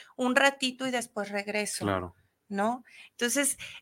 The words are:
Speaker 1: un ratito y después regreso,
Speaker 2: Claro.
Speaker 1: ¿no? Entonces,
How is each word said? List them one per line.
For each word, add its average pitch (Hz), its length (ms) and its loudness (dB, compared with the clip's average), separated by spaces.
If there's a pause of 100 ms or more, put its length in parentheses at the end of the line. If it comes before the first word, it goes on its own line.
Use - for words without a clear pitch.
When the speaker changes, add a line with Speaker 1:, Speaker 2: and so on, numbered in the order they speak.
(160)
Speaker 1:
un 254 180 2
ratito 262 540 2
y - 20 -2
después 226 400 -2
regreso, 202 540 -2
Speaker 2:
Claro. 92 320 0 (320)
Speaker 1:
¿no? 220 360 0 (280)
Entonces, 269 440 0 (260)